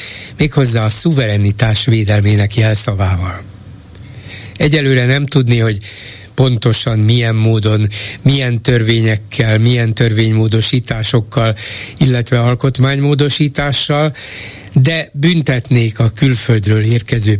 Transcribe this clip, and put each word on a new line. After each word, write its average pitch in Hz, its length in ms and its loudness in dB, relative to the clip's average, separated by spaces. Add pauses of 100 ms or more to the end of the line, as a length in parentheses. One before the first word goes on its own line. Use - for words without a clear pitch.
(380)
méghozzá 120 480 0
a 107 40 0
szuverenitás 107 960 0
védelmének 104 680 2
jelszavával. 101 840 0 (1160)
Egyelőre 135 480 2
nem 139 200 0
tudni, 120 320 2
hogy 113 200 0 (580)
pontosan 120 640 0
milyen 113 360 2
módon, 107 520 2 (360)
milyen 127 380 0
törvényekkel, 113 960 0
milyen 117 360 2
törvénymódosításokkal, 110 1600 0 (420)
illetve 123 420 2
alkotmánymódosítással, 139 1800 0 (580)
de 156 400 2
büntetnék 131 840 0
a 113 100 2
külföldről 107 720 0
érkező 110 560 0